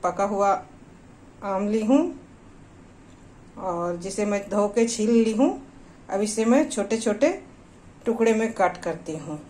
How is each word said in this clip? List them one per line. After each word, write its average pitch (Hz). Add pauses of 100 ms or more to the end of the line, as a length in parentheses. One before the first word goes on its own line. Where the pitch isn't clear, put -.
पका 180
हुआ 202 (960)
आम 196
ली 214
हूँ 269 (1600)
और 175
जिसे 196
मैं 202
धो 208
के 233
छील 220
ली 226
हूँ। 262 (600)
अब 196
इसे 214
मैं 277
छोटे 220
छोटे 233 (720)
टुकड़े 226
में 220
कट 180
करती 160
हूँ। 151 (100)